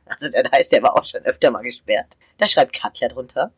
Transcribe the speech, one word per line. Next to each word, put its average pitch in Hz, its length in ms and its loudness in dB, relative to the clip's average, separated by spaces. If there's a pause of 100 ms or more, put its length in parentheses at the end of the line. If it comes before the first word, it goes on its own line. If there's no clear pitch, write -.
Also - 240 -8
das 127 220 0
heißt, 135 200 4
der - 120 6
war - 120 2
auch - 80 2
schon - 180 -12
öfter 123 280 0
mal 110 120 -4
gesperrt. - 540 -4 (220)
Da 208 80 0
schreibt - 260 2
Katja - 360 -4
drunter, 131 500 -6